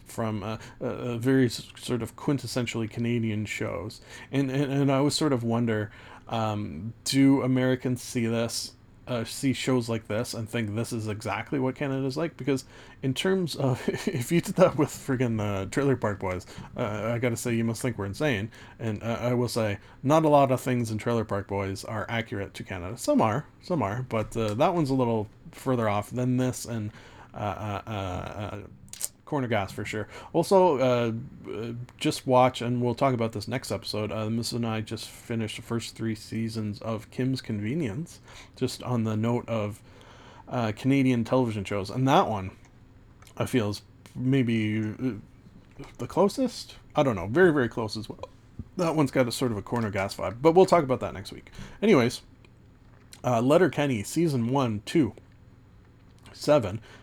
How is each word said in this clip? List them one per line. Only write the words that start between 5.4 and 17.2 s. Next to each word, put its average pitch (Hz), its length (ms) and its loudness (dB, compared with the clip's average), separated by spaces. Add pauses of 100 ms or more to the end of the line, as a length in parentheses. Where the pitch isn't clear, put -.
wonder, 113 480 0 (360)
um, 107 680 -4 (120)
do 139 380 6
Americans 127 580 2
see 120 240 -2
this, 117 480 -2 (340)
uh, 120 160 -2
see 135 300 0
shows 127 340 0
like 113 200 -4
this 110 260 -2
and 110 160 -6
think 110 260 -2
this 113 160 -2
is 110 160 -4
exactly 107 520 -4
what 131 160 0
Canada's 135 420 -2
like? 160 180 -4
Because 135 300 -2 (360)
in 135 120 0
terms 190 420 0
of, 131 320 0
<laughs> - 180 -2
if 123 280 -2
you 170 80 6
did - 140 -6
that 175 220 6
with 143 120 4
friggin', 120 500 0
uh, 101 300 -2
Trailer 139 260 2
Park 104 240 -2
Boys, 92 260 -4 (300)
uh, 107 380 -2
I 117 40 -2
gotta 117 200 0